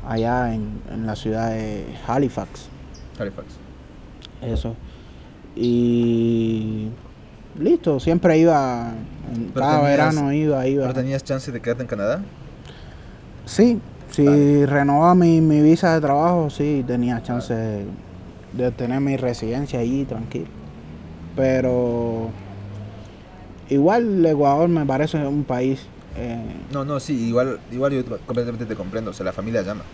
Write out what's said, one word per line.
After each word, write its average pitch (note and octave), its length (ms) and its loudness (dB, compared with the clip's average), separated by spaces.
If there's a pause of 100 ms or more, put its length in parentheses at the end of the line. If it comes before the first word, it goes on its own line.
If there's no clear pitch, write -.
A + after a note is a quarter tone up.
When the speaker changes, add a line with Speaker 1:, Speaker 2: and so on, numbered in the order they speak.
Speaker 1:
allá A#2+ 460 0
en, G#2+ 280 -6 (100)
en A2 140 -6
la G#2+ 100 -4
ciudad A2 360 -4
de G#2+ 340 -6 (220)
Halifax. B2+ 600 -2 (520)
Speaker 2:
Halifax. G2 280 -10 (920)
Speaker 1:
Eso. A2+ 340 -4 (800)
Y A#2 1300 2 (720)
listo, D#3+ 400 2
siempre E3 380 4
iba, C3 540 4 (420)
en A2+ 200 -4
Speaker 2:
Pero C3 120 0
Speaker 1:
cada D3+ 160 4
Speaker 2:
tenías, C#3+ 160 4
Speaker 1:
verano D3+ 360 2
iba, D3 340 2
iba. C#3 160 2
Speaker 2:
¿pero B2+ 100 -2
tenías C3 300 -2
chance C3+ 280 -6
de A#2 100 -6
quedarte B2 220 -2
en A#2 60 -8
Canadá? A#2 320 -2 (1200)
Speaker 1:
Sí, A#3 340 4 (320)
si D3 140 2
Speaker 2:
Vale. C#3+ 420 6
Speaker 1:
renovaba C#3+ 480 6
mi, E3 260 6
mi D3+ 200 6
visa E3 340 6
de D#3+ 60 2
trabajo, D3+ 480 4
sí C#3+ 380 0
tenía B2 280 0
Speaker 2:
Vale. A2+ 100 -6
Speaker 1:
chance A#2+ 280 -4
de, G#2+ 320 -2 (680)
de B2 180 0
tener B2 300 -2
mi C#3 160 0
residencia B2 640 -4
allí, C3 260 0
tranquilo. A2 420 -8 (880)
Pero B2 960 0 (1400)
igual F#3+ 560 4
Ecuador D3 440 4
me D#3+ 160 2
parece C#3+ 320 0 (100)
un D3 160 0
país, C3 380 -2 (340)
eh, A#2+ 240 -8 (320)
Speaker 2:
No, C#3 140 -4
no, C#3+ 140 -4
sí, B2 280 -2
igual, B2 320 0 (120)
igual C3+ 200 0
yo B2+ 140 0 (200)
completamente A#2 400 -4
te G#2+ 100 -6
comprendo, G2 360 -6
o - 20 -12
sea, F#2 120 -8
la F#2 80 -2
familia G#2+ 300 -2
llama. G2 180 -6 (120)